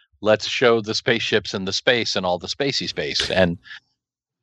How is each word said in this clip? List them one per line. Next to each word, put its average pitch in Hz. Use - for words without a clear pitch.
Let's 107
show 117
the 107
spaceships -
and 98
the 95
space 120
and 95
all 90
the 90
spacey 131
space." 73
And 87